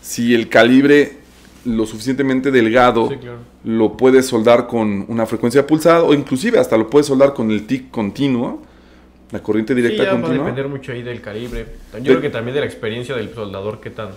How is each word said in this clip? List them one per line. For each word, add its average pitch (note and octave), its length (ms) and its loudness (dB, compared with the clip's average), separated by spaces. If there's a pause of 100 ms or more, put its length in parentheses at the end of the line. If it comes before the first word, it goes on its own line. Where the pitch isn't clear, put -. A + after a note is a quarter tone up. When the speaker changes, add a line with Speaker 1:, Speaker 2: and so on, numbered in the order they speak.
Speaker 1:
Si A#2+ 340 -2
el A2+ 140 0
calibre C3 680 4 (460)
lo A2 220 -2
suficientemente C3 640 -2
delgado B2 560 4
Speaker 2:
Sí, C#3 80 -8
claro. A#2+ 220 -18 (260)
Speaker 1:
lo A2 320 0
puedes C3 300 4
soldar A#2+ 420 2
con G#2+ 400 -2
una A2+ 180 -2
frecuencia A#2+ 360 0
de C#3 60 -2
pulsado, E3 380 4
o D3 80 4
inclusive C#3+ 440 -2
hasta A#2+ 180 0
lo A2 120 0
puedes C#3+ 200 4
soldar C3+ 260 4
con A2+ 160 -2
el G#2 160 -2
tic C3 240 -6
continuo, B2+ 720 -4 (680)
la G#2 100 -8
corriente A2 320 -2
directa A2+ 280 0
Speaker 2:
Sí, - 20 2
ya F#2+ 80 -2
va - 60 -2
a - 40 -4
Speaker 1:
continua. D#3 240 -4
Speaker 2:
depender C3+ 220 -8
mucho C#3 240 -12
ahí B2 100 -10
del A#2+ 180 -12
calibre. A2+ 460 -12 (280)
Yo A2 40 -14
Speaker 1:
De- B2 60 -12
Speaker 2:
creo C#3 160 4
que D3 100 -4
también A#2+ 240 -8
de C#3+ 60 -2
la B2+ 60 -4
experiencia A#2+ 500 -8
del G#2 180 -8
soldador, G2+ 460 -10
qué A2+ 100 -16
tan G#2+ 260 -14